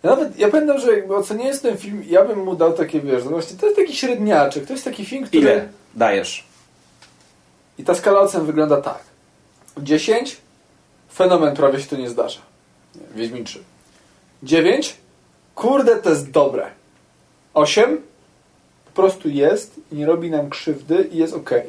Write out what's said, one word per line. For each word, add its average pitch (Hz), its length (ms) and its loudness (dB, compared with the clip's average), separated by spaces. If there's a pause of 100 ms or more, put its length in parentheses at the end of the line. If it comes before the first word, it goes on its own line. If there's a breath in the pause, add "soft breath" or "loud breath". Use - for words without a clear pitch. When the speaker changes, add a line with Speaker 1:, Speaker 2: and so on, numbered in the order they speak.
Speaker 1:
ja 175 80 2
nawet, 277 280 0
ja 208 100 2
pamiętam, 294 300 2
że 240 180 2
jakby 196 200 -4
oceniając 233 460 -4
ten 226 140 -2
film, 202 320 -12
ja 190 160 6
bym 208 200 -2
mu 185 120 -4
dał 165 160 2
takie, 156 280 -4
wiesz, 127 240 -2
no 139 60 -6
właśnie, 160 260 -6
to 427 100 -2
jest 415 120 2
taki 349 180 0
średniaczek, 196 680 0
to 262 60 -10
jest 262 120 -10
taki 220 200 -8
film, 262 220 -10
który 151 160 4
Speaker 2:
Ile - 260 2 (260)
dajesz? 104 500 -2 (1300)
Speaker 1:
I 147 60 -16
ta 175 100 2
skala 196 260 4
ocen 185 260 2
wygląda 151 360 0
tak. - 160 -8 (800)
Dziesięć, 156 580 -2 (760)
fenomen, 165 420 2
prawie 135 240 2
się - 60 -12
to 143 100 -8
nie 123 140 -8
zdarza. - 300 -4 (540)
Nie, - 60 -20 (220)
Wiedźmin 117 220 -10
trzy. 101 140 -16 (840 soft breath)
Dziewięć, 165 540 2 (580)
kurde, 240 420 4
to 190 140 0
jest 143 200 0
dobre. 143 360 2 (880)
Osiem, 233 440 2 (960)
po 196 80 2
prostu 185 260 0
jest 143 520 0 (120)
i 151 40 -10
nie 147 100 -4
robi 165 240 0
nam 147 200 -4
krzywdy 151 640 -2
i 165 40 -8
jest 160 180 -2
okej. 143 340 -2